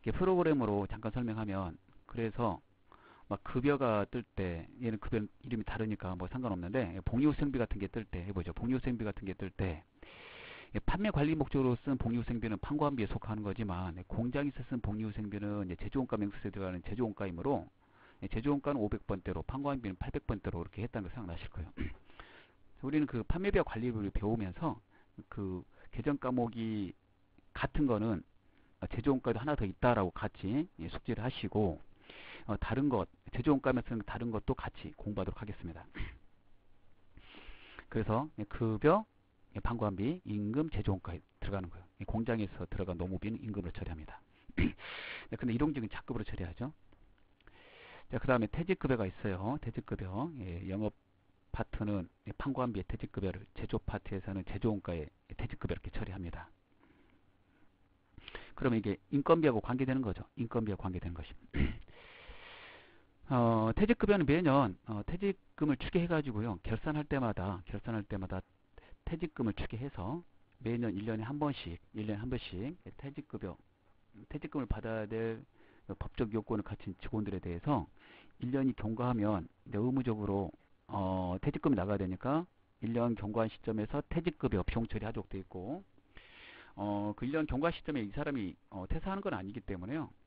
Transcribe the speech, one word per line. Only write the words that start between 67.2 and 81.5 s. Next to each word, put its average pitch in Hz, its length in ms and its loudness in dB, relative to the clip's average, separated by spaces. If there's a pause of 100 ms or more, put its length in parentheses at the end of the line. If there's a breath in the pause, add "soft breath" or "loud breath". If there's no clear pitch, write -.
결산할 107 380 -4
때마다 95 360 -4 (640 loud breath)
퇴직금을 160 480 0
추계해서 110 680 -4 (360)
매년 117 360 0
일 101 120 -2
년에 110 160 -2
한 135 160 -4
번씩, 139 400 -2 (160)
일 107 120 -4
년에 104 120 -2
한 110 120 -4
번씩 123 460 -4 (220)
퇴직급여, 131 580 -8 (720)
퇴직금을 147 380 -4
받아야 110 400 0
될 113 360 -2 (560 soft breath)
법적 - 340 -2
요건을 107 320 0
갖춘 104 380 -6
직원들에 104 380 -2
대해서 87 460 0 (540 loud breath)
일 120 100 -2
년이 135 240 4
경과하면 110 760 2 (180)
이제 101 120 -2
의무적으로, 107 720 2 (380)
어, 92 540 0
퇴직금이 139 340 4